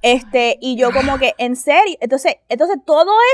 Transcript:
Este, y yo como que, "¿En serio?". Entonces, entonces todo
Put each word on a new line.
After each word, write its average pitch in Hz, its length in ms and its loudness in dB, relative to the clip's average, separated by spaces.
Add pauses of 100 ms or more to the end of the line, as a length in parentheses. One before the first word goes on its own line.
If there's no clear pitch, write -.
Este, 240 600 0
y 254 160 -6
yo 240 160 0
como 269 260 -2
que, 262 200 0
"¿En 247 180 -4
serio?". 349 440 0
Entonces, 269 360 -2 (120)
entonces 294 380 -2
todo 330 260 2 (220)